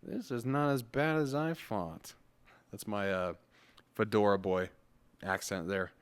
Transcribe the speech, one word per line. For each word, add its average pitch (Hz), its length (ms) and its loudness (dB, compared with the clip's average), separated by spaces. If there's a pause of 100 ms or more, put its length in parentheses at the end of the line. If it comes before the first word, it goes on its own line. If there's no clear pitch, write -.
This - 280 -8
is 120 140 -4
not 143 260 2
as 139 120 0
bad 147 360 0
as 139 160 0
I 156 200 -2
thought. 90 600 -6 (560)
That's - 160 -12
my, 101 240 0
uh, 92 240 0 (600)
Fedora 104 440 4
boy 92 320 2 (520)
accent 95 460 -2
there. 95 340 0